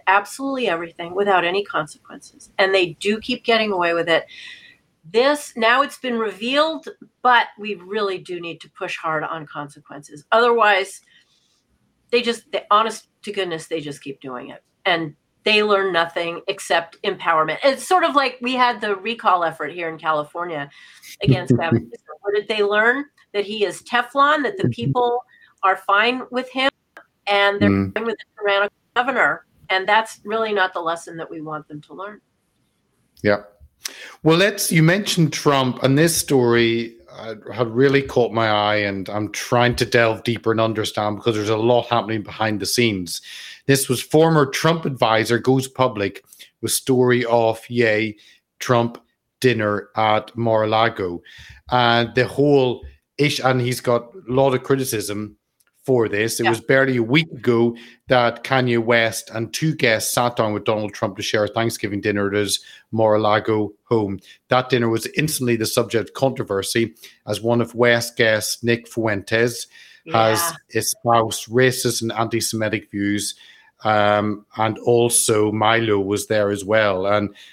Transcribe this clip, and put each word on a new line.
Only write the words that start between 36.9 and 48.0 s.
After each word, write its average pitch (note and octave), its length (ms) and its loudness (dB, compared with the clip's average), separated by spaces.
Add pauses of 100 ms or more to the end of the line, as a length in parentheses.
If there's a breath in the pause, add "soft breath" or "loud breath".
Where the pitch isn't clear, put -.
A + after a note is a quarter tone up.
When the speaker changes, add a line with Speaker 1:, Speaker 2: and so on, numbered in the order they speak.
Speaker 2:
uh, A2+ 240 -14 (180)
had A#2 160 -2
really C3+ 320 4
caught A#2+ 300 0
my A2+ 180 0
eye, G#2 280 2
and G2 320 -2
I'm G#2 220 -6
trying A#2+ 460 2
to B2+ 80 0
delve A2+ 380 2
deeper A2+ 280 -2
and A2+ 100 0
understand G#2 560 -2
because G#2+ 180 -2
there's G#2 140 -2
a A2 80 2
lot A#2 300 2
happening A2 360 -2
behind G#2+ 360 -4
the G2 60 -6
scenes. G2+ 560 -2 (440 loud breath)
This C3+ 240 2
was A#2+ 120 -2
former D#3 440 4
Trump E3 400 0
advisor A2+ 540 2
goes B2+ 280 2
public G#2 560 -2 (380 loud breath)
with A2 100 -4
story B2 540 2
of, A2+ 340 2 (100)
yay, A2 480 0 (420 soft breath)